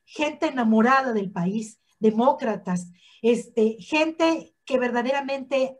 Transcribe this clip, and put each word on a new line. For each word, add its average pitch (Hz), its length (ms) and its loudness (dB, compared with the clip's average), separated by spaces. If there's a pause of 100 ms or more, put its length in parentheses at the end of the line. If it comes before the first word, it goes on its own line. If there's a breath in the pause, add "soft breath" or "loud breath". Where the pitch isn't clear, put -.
gente 294 420 -4
enamorada 247 680 2
del 202 180 -4
país, 196 500 -6 (180)
demócratas, 220 920 0 (300 soft breath)
este, 226 600 0
gente 320 720 0 (100)
que 254 140 -2
verdaderamente 262 1000 -2